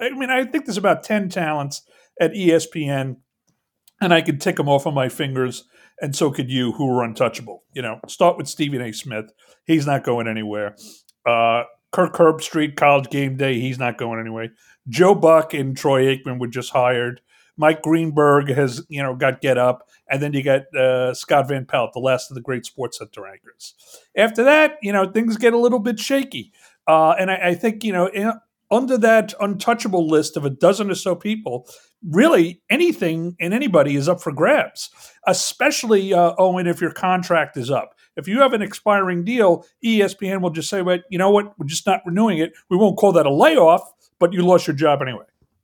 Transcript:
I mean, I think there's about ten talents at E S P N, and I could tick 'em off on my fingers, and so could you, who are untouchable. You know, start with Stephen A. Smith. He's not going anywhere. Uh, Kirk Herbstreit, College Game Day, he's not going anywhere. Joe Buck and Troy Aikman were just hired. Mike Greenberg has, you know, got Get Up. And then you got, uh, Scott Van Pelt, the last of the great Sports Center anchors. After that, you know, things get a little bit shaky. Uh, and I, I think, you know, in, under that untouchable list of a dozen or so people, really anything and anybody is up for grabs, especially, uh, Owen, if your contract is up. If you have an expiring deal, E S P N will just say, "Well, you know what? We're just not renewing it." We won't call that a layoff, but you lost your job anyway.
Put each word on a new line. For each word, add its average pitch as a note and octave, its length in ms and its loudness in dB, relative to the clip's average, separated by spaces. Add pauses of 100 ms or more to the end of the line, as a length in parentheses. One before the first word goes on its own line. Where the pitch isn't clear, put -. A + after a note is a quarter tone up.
I A3+ 100 -4
mean, C4 200 -8
I C4 140 0
think C#4 200 -6
there's G3 140 -8
about F#3+ 260 0
ten G#3 240 -4
talents D3+ 540 -6 (380)
at E3 140 0
E F#3 160 2
S D#3+ 160 2
P D3+ 220 -6
N, C3+ 300 -6 (800)
and F3+ 120 2
I E3 100 4
could C#3+ 180 -2
tick - 180 -2
'em C#3+ 120 -2
off C#3 160 2
on D#3 80 -4
my C3 140 0
fingers, B2+ 560 -6 (360)
and C#3+ 160 -6
so D3+ 140 2
could C3+ 200 -6
you, B2+ 220 -2
who C#3 180 -4
are B2 140 0
untouchable. A2+ 580 -4 (120)
You C3+ 80 -8
know, A#2 260 -10
start F3 280 2
with C#3+ 120 -10
Stephen C#3+ 340 -4
A. A2+ 100 -10
Smith. A2 380 -10 (360)
He's D#3 200 0
not C#3 160 -2
going A#2+ 260 -2
anywhere. G#2 480 -6 (480)
Uh, A#2 400 2 (260)
Kirk F3 260 0
Herbstreit, D3+ 600 0
College C#3+ 320 4
Game C3+ 300 -4
Day, C3+ 220 -2
he's B2+ 180 -6
not A#2+ 180 -6
going A#2 240 -8
anywhere. A2+ 300 -10 (400)
Joe F3+ 240 4
Buck D#3+ 400 4
and C3+ 200 -4
Troy C3+ 300 2
Aikman C3 340 -2
were B2+ 80 -6
just A#2+ 240 -8
hired. B2 520 0 (340)
Mike D#3 240 2
Greenberg D3+ 720 2
has, A#2+ 400 -2
you C#3+ 120 -6
know, C3 120 -6
got C3+ 260 -2
Get C3 160 2
Up. B2 320 0 (220)
And C#3 120 -2
then D3 120 -4
you C#3 80 -2
got, C3+ 340 0
uh, B2+ 380 0
Scott C#3 340 0
Van C3+ 160 -4
Pelt, A#2+ 300 -2
the B2 40 -10
last B2+ 320 -2
of C#3 40 -16
the B2+ 80 -14
great B2+ 240 -8
Sports - 320 -10
Center G#2+ 280 -16
anchors. - 480 -20 (400)
After A3 300 0
that, D4+ 380 4
you G3+ 100 -4
know, F#3+ 180 0
things A3 280 -2
get A#3 160 4
a A#3 40 2
little A#3+ 200 2
bit A3+ 200 -4
shaky. C4 540 -4 (340)
Uh, D#3+ 260 6
and F#3 180 0
I, F#3+ 60 -2
I F3+ 180 0
think, A3 300 -2
you G#3+ 100 -2
know, F3+ 140 2
in, G#3+ 240 -4 (380)
under B3 280 0
that A3 420 4
untouchable G3+ 640 -2
list D3+ 300 0
of D3+ 80 -4
a C#3+ 60 -2
dozen G3 400 2
or F3+ 40 -2
so F3+ 220 -4
people, G#3 500 -8 (400)
really F3+ 640 2
anything F3 720 -2
and F3 140 -4
anybody E3+ 420 2
is C#3+ 140 -2
up F3 100 -2
for E3 100 -8
grabs, F#3 600 -2 (360)
especially, G#3+ 840 0
uh, F3 240 4
Owen, F3+ 300 0
if E3+ 120 -2
your D#3 140 -4
contract F3 640 -2
is C3 140 -8
up. A#2+ 240 -4 (200)
If C#3+ 120 -10
you G#3+ 140 -2
have C4+ 120 4
an A3 100 -2
expiring G3 640 -2
deal, G3 400 2 (180)
E A3+ 200 2
S G3 100 0
P G3 160 -8
N F#3+ 140 -4
will F3+ 80 -2
just D#3 180 -8
say, G3 140 -4
"Well, F3+ 160 0 (100)
you F3+ 100 -6
know F#3+ 120 2
what? G3+ 260 0
We're D3+ 100 -10
just D3+ 200 -8
not F#3+ 180 0
renewing F#3 340 0
it." E3 140 -2 (160)
We F3+ 80 0
won't G#3 220 2
call G3+ 140 4
that D#3+ 140 4
a C#3 60 2
layoff, F#3 580 4 (280)
but F3 140 2
you F3+ 100 0
lost F3 240 4
your D#3+ 80 -2
job C#3+ 260 2
anyway. B2 240 -8 (400)